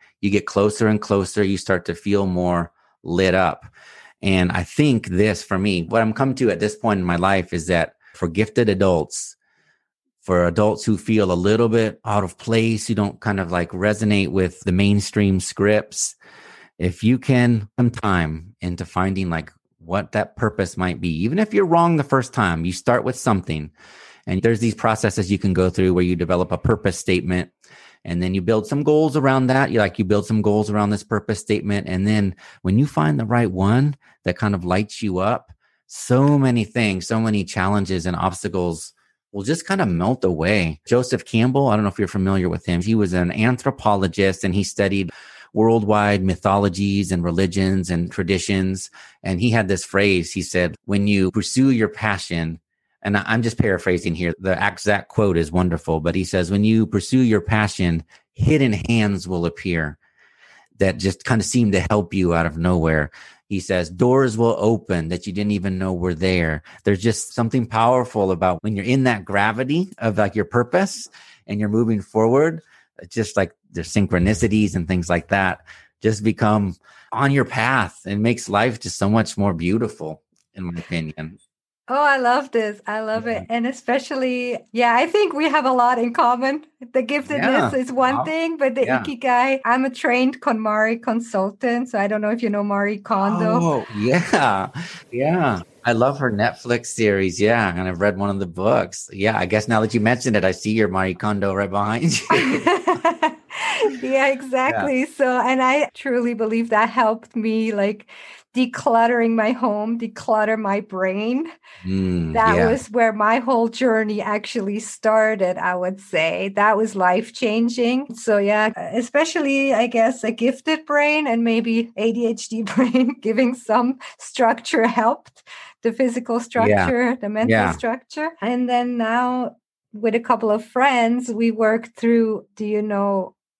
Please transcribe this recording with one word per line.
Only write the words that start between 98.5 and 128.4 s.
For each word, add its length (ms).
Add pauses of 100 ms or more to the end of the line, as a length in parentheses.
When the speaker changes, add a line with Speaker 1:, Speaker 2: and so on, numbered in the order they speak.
Speaker 1:
Yeah. 240
I 80
guess 240
now 140
that 100
you 80
mentioned 360
it, 80
I 80
see 180
your 180
Marie 260
Kondo 380
right 180
behind 480 (120)
you. 360
Speaker 2:
<laughs> 40 (1300)
Yeah, 280
exactly. 720
Speaker 1:
Yeah. 60 (100)
Speaker 2:
So, 240
and 220
I 320
truly 400
believe 360
that 200
helped 460
me, 360
like, 340 (480)
decluttering 800
my 180
home, 460
declutter 600
my 220
brain. 720 (340)
Speaker 1:
Mm, 500
Speaker 2:
That 220
Speaker 1:
yeah. 100
Speaker 2:
was 240
where 220
my 280
whole 280
journey 520
actually 600
started, 800
I 160
would 260
say. 560
That 200
was 180
life-changing. 1200
So, 240
yeah, 340 (220)
especially, 800
I 120
guess, 380
a 60
gifted 560
brain 400
and 180
maybe 520
A 160
D 140
H 220
D 140
<laughs> 120
brain, 460
giving 340
some 440 (200)
structure 680
helped, 560 (400)
the 100
physical 440
Speaker 1:
Yeah. 60
Speaker 2:
structure, 760
the 120
mental 220
Speaker 1:
Yeah. 220
Speaker 2:
structure. 580 (100)